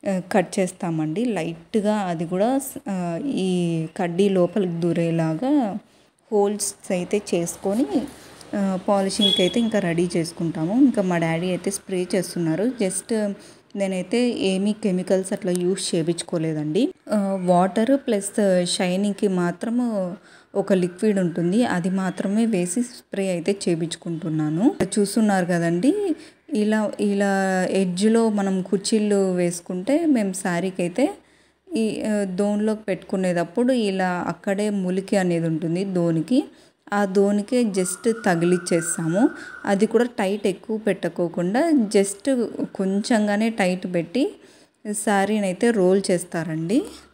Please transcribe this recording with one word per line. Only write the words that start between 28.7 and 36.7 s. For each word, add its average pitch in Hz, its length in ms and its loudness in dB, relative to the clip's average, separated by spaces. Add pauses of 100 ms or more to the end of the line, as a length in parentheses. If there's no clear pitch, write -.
వేసుకుంటే 180 720 0
మేము 220 280 2
శారీకి 185 480 -4
అయితే 175 240 0 (680)
ఈ, 220 260 -2
ఆ, 214 220 0
దోన్లోకి 208 600 -2
పెట్టుకునేటప్పుడు 185 880 0
ఇలా 190 540 0
అక్కడే 202 420 -2
ములికి 190 480 -2
అనేది 170 300 0
ఉంటుంది 165 360 -2
దోనికి, 175 600 0 (500)